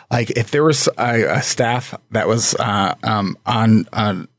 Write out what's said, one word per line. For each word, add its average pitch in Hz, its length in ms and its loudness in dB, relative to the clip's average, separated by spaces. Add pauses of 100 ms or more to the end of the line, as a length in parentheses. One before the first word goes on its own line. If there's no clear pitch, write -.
(120)
like, 120 200 0
if 117 200 -2
there 147 120 2
was 156 240 2 (120)
a, 117 240 0
a 87 180 0
staff 123 540 -2 (160)
that 104 160 0
was, 113 280 0
uh, 104 380 -2 (100)
um, 101 420 -2
on, 110 480 2
on, 104 340 -4 (120)